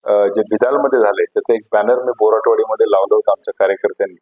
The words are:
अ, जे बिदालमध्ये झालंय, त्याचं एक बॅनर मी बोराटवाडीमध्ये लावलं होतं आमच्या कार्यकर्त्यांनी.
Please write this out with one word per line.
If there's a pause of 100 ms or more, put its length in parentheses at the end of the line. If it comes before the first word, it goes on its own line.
अ,
जे
बिदालमध्ये
झालंय,
त्याचं
एक (100)
बॅनर
मी
बोराटवाडीमध्ये
लावलं
होतं
आमच्या
कार्यकर्त्यांनी.